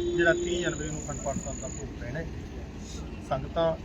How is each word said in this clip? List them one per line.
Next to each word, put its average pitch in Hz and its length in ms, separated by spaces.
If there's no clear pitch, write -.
ਜਿਹੜਾ 170 160
ਤੀਹ 180 300
ਜਨਵਰੀ 151 280
ਨੂੰ 151 160
ਅਖੰਡ 139 140
ਪਾਠ 135 240
ਸਾਹਿਬ 131 160
ਦਾ 131 80
ਭੋਗ 127 320
ਪੈਣਾ 120 180
ਹੈ, 123 80
ਸੰਗਤਾਂ 160 560